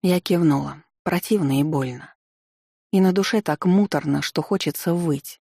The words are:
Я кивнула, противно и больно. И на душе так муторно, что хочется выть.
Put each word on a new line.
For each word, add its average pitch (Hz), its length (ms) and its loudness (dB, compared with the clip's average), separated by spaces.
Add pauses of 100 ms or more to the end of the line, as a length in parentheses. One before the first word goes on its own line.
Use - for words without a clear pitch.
Я 180 160 2
кивнула, 147 640 0 (200)
противно 175 580 0
и - 20 4
больно. 135 520 -4 (760)
И 190 120 4
на 185 100 4
душе 196 300 0
так - 240 -2
муторно, 160 560 2
что - 180 -4
хочется 170 540 -2
выть. 160 540 -4